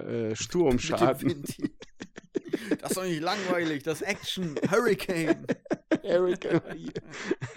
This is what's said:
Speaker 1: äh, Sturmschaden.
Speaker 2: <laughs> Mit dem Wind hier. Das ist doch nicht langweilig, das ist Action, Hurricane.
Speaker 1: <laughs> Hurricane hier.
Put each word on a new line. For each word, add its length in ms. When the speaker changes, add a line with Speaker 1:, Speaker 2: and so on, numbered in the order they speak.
Speaker 1:
äh, 340
Sturmschaden. 920
Speaker 2:
<laughs> 0
Mit 80
dem 0
Wind 180
hier. 1200
Das 140
ist 40
doch 80
nicht 160
langweilig, 640
das 180
ist 80
Action, 460
Hurricane. 760
Speaker 1:
<laughs> 280
Hurricane 600
hier. 180